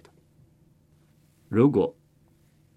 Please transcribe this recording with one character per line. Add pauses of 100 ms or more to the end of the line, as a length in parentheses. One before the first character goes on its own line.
的。 (1400)
如
果 (840)